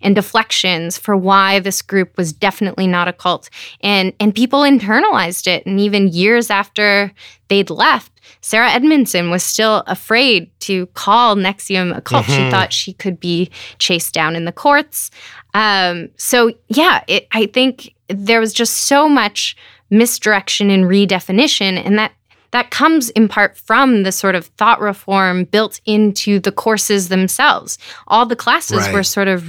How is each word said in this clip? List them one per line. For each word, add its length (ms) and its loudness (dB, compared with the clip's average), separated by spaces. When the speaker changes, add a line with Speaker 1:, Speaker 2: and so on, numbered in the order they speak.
Speaker 1:
and 140 4
deflections 840 -2
for 180 -2
why 440 2
this 220 -6
group 340 -2
was 160 -2
definitely 560 -2
not 180 0
a 60 -4
cult. 360 -4
And, 380 0
and 160 0
people 280 0
internalized 840 0
it. 200 -2
And 120 -2
even 300 2
years 420 2
after 600 0
they'd 240 0
left, 400 0
Sarah 320 0
Edmondson 580 2
was 140 -2
still 420 0
afraid 640 0
to 280 -4
call 480 2
nexium 600 -4
a 40 -12
cult. 260 -4
She 60 0
Speaker 2:
Mm-hmm. 180 0
Speaker 1:
thought 220 0
she 200 -6
could 280 -8
be 300 -4
chased 360 -2
down 200 0
in 120 -6
the 60 -8
courts. 580 -2
Um, 640 0
so, 360 2
yeah, 380 2
it, 260 -4
I 140 0
think 480 -2
there 300 0
was 140 -2
just 200 -2
so 220 4
much 460 0
misdirection 800 0
and 140 4
redefinition, 1000 0
and 140 2
that, 140 -2
that 180 -2
comes 400 2
in 180 2
part 300 -2
from 460 2
the 80 -2
sort 220 0
of 120 -4
thought 240 2
reform 640 0
built 400 -2
into 560 2
the 120 -2
courses 560 -2
themselves. 680 0
All 180 4
the 120 -4
classes 500 -2
Speaker 2:
Right. 80 -4
Speaker 1:
were 80 0
sort 260 -2
of 200 -2